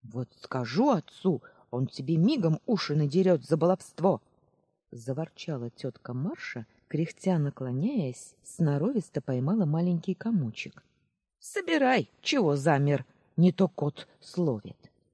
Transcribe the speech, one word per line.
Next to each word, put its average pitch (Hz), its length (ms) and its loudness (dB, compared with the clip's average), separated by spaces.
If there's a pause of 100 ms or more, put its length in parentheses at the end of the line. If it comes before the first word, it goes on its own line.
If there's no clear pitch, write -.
«Вот 117 260 -8 (120)
скажу 131 500 0
отцу, 170 500 -2 (300)
он 127 160 -2
тебе 143 300 -2
мигом 170 500 2
уши 285 280 0
надерет 156 480 4
за 165 140 0
баловство!» 170 640 0 (680)
заворчала 123 800 -8
тетка - 420 -12
Марша, 131 540 -8 (200)
кряхтя 170 520 -2
наклоняясь, 139 1040 -4
сноровисто 160 800 -2
поймала 143 440 0
маленький 170 480 0
комочек. 180 680 -4 (560)
«Собирай, 277 720 0 (100)
чего 180 340 2
замер, 143 500 2 (320)
не 180 140 6
то 185 160 2
кот - 400 -6 (120)
словит». - 720 -6 (220)